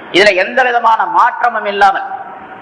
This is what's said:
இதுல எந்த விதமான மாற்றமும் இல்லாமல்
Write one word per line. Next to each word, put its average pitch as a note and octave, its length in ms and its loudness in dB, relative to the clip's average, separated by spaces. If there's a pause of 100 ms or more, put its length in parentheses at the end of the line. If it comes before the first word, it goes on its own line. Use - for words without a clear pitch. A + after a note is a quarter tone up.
(120)
இதுல G3 240 4
எந்த A#3+ 280 0
விதமான A3+ 420 0
மாற்றமும் G#3+ 600 0
இல்லாமல் G3+ 540 0 (420)